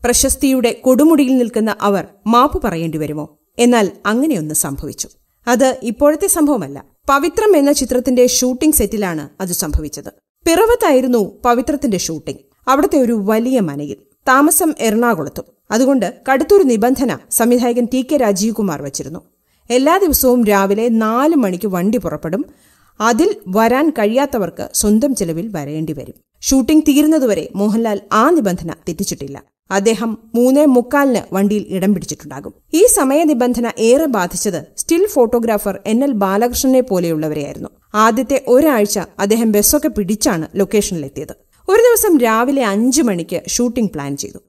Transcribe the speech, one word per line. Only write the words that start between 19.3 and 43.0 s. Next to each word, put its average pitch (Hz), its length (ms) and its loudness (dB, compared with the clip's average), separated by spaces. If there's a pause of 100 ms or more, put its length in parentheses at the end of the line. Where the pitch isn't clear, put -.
എല്ലാ 277 280 2
ദിവസവും 254 460 2
രാവിലെ 202 440 2
നാല് 233 480 0
മണിക്ക് 202 320 -2
വണ്ടി 190 300 -2
പുറപ്പെടും. 170 460 -6 (560)
അതിൽ 240 360 2 (120)
വരാൻ 233 420 2
കഴിയാത്തവർക്ക് 233 840 -2
സ്വന്തം 220 400 2
ചെലവിൽ 170 340 -6
വരേണ്ടി 156 440 -8
വരും. 131 220 -14 (280)
ഷൂട്ടിംഗ് 269 400 2
തീരുന്നതുവരെ 294 720 2
മോഹൻലാൽ 208 460 -2 (120)
ആ 240 180 4
നിബന്ധന 180 420 0
തെറ്റിച്ചിട്ടില്ല. - 680 -10 (280)
അദ്ദേഹം 214 480 -2 (160)
മൂന്നേ 262 300 4
മുക്കാലിന് 254 720 0
വണ്ടിയിൽ 196 340 0
ഇടം 190 260 -2
പിടിച്ചിട്ടുണ്ടാകും. 147 600 -12 (200)
ഈ 370 120 6
സമയ 320 380 2
നിബന്ധന 247 540 0
ഏറെ 247 280 4
ബാധിച്ചത് 180 580 -4 (120)
സ്റ്റിൽ 349 300 0
ഫോട്ടോഗ്രാഫർ 226 800 0
എൻ 233 180 0
എൽ 285 80 0
ബാലകൃഷ്ണനെ 233 680 0
പോലെയുള്ളവരെയായിരുന്നു. 156 880 -4 (260)
ആദ്യത്തെ 226 540 0
ഒരാഴ്ച 247 500 2 (200)
അദ്ദേഹം 220 340 0
ബസ്സൊക്കെ 294 360 0
പിടിച്ചാണ് 208 680 -2
ലൊക്കേഷനിലെത്തിയത്. 185 800 -4 (340)
ഒരു 392 100 4
ദിവസം 440 400 4
രാവിലെ 240 480 0
അഞ്ച് 233 360 0